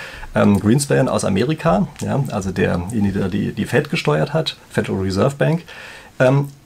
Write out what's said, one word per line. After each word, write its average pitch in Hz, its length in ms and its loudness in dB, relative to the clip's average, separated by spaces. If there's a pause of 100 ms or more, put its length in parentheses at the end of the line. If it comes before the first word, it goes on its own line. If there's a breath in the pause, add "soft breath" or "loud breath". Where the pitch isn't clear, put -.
(360 loud breath)
ähm, 101 240 4
Greenspan 131 480 2
aus - 160 0
Amerika, 156 640 2 (120)
ja, 113 300 -2
also 98 220 -4
derjenige, 95 680 0
der 98 100 0
die, 98 240 -2
die - 120 -4
Fed 139 260 0
gesteuert 151 420 0
hat, 160 240 -2 (140)
Federal 104 300 -2
Reserve 98 360 0
Bank, 160 260 0 (580 loud breath)
ähm, 139 280 4 (180)